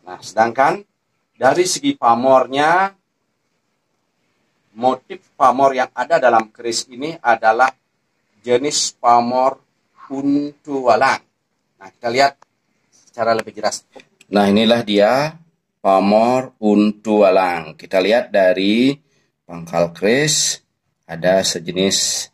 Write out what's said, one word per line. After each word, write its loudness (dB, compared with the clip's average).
Nah, -16
sedangkan 0
dari 2
segi -4
pamornya, 2
motif -4
pamor 2
yang -4
ada -2
dalam 2
keris -8
ini -12
adalah 2
jenis -2
pamor 0
untu -4
walang. 2
Nah, -20
kita -10
lihat 0
secara -4
lebih -8
jelas. -6
Nah, 2
inilah 2
dia 0
pamor 2
untu 2
walang. 0
Kita -6
lihat 0
dari 0
pangkal -4
keris -2
ada 0
sejenis -4